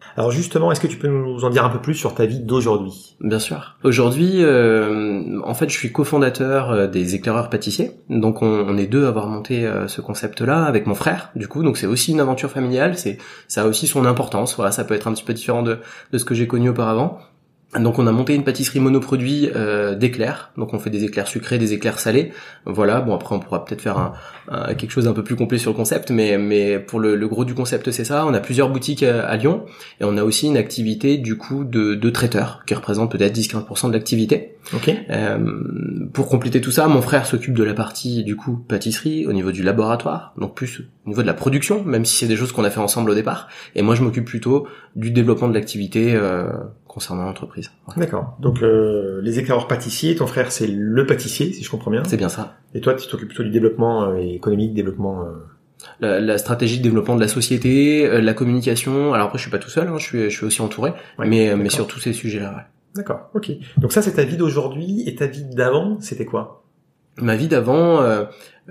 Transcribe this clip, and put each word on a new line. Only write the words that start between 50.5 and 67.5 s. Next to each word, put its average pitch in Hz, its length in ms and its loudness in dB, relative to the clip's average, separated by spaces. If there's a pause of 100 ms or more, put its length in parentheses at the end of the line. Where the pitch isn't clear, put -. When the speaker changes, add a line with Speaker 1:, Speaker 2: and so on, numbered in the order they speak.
Speaker 1:
c'est 110 160 -2
le 107 400 2
pâtissier, 143 440 0
si - 120 -10
je - 80 -10
comprends 110 180 -6
bien. 117 160 0
Speaker 2:
C'est 175 120 0
bien 90 120 0
ça. - 280 -10 (180)
Speaker 1:
Et - 60 -4
toi, 127 120 4
tu - 140 -4
t'occupes - 220 -8
plutôt - 120 -8
du 110 80 -2
développement, 113 540 2
euh, 92 140 0
économique, 104 580 0
développement, 95 480 -4
euh 85 80 -8 (720)
Speaker 2:
La, 101 180 2
la 110 180 2
stratégie 120 400 0
de 127 60 -2
développement 110 320 4
de 113 60 4
la 107 60 4
société, 131 800 4
euh, 113 160 4
la 110 140 4
communication. 127 800 0
Alors 104 120 2
après, 120 120 -6
je - 40 -8
suis - 80 -10
pas 101 60 -2
tout - 140 -8
seul, 165 160 0
hein, 165 100 -4
je - 80 -6
suis, 117 240 -2
je 104 80 -4
suis 107 80 -4
aussi 110 160 -2
entouré, 110 300 -2 (260)
Speaker 1:
Ouais, 110 100 0
Speaker 2:
mais, 110 220 6
euh, 101 60 4
mais 101 80 2
Speaker 1:
d'accord. 104 80 0
Speaker 2:
sur 104 160 -2
tous - 120 -14
ces 117 140 -2
sujets-là, 104 420 -6
ouais. - 80 -14 (320)
Speaker 1:
D'accord, - 380 -8
ok. 214 160 -4 (280)
Donc 143 140 2
ça, 208 120 2
c'est 196 100 -2
ta 147 100 2
vie 165 140 -2
d'aujourd'hui, 151 720 -2
et 135 80 -8
ta 143 100 -2
vie 139 200 -8
d'avant, 131 540 0
c'était 117 260 -8
quoi ? - 340 -8 (580)
Speaker 2:
Ma 113 180 0
vie 139 120 0
d'avant, 151 540 4